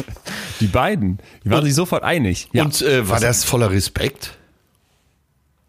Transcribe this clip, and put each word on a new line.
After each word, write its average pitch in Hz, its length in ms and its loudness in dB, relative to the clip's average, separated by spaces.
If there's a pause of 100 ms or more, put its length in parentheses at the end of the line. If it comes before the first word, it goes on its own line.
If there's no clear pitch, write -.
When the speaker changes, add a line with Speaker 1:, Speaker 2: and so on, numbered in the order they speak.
(200)
Speaker 1:
<laughs> - 400 -12
Die 110 60 4
beiden, 123 520 0 (260)
die 104 60 -2
waren 117 80 4
Speaker 2:
Und 151 80 2
Speaker 1:
sich 139 80 2
sofort 170 300 0
einig. 127 500 0
Ja. 123 100 4
Speaker 2:
Und, 147 160 -2
äh, 127 260 2
war 110 140 2
Speaker 1:
Das 117 200 2
Speaker 2:
das - 40 -2
voller 120 260 2
Respekt? - 680 -2 (1300)